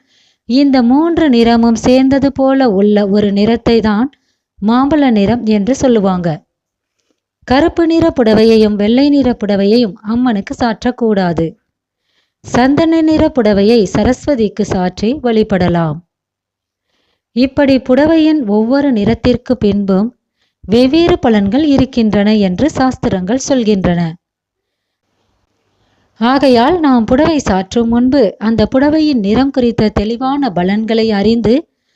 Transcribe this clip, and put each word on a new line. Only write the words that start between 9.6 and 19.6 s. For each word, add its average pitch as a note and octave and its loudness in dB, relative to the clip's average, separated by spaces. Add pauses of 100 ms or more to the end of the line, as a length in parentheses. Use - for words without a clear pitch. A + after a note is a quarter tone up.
அம்மனுக்கு A3+ -4
சாற்றக்கூடாது. G3+ -2 (880)
சந்தன D#4+ 2
நிற D#4 0
புடவையை G#3 2
சரஸ்வதிக்கு A3+ -2
சாற்றி G3 -4
வழிபடலாம். F3+ -2 (1400)
இப்படி C4+ 0
புடவையின் D#4 2
ஒவ்வொரு A#3+ 0
நிறத்திற்கு A#3 -2
பின்பும் G3+ -2 (440)